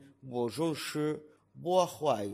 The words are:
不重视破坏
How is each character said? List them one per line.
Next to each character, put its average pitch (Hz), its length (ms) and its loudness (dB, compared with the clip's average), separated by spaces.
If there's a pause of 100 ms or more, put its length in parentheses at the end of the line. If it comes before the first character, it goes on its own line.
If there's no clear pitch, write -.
(280)
不 120 220 0
重 151 240 0
视 151 500 -2 (380)
破 175 240 4
坏 117 480 0